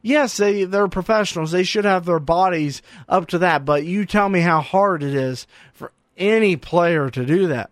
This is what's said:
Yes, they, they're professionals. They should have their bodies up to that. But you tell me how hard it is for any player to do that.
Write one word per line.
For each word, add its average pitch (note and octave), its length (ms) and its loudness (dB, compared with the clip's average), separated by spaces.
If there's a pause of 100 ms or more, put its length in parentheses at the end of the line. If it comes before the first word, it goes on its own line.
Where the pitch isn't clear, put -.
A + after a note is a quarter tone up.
Yes, C4+ 380 0
they, G3+ 260 2
they're G3 240 0
professionals. F3+ 600 -2
They F3+ 120 0
should G3+ 220 -2
have F#3 220 0
their E3+ 120 0
bodies E3 600 0 (260)
up F#3 220 0
to F3+ 100 -2
that. D#3+ 280 2
But D3 180 2
you F#3 220 -2
tell G3+ 240 0
me F#3 100 2
how E3 220 2
hard F#3 400 0
it C#3 120 -4
is C3 320 -4 (280)
for - 180 -16 (240)
any G3+ 400 2
player E3 540 0
to B2 160 -6
do F3 220 2
that. B2 240 -4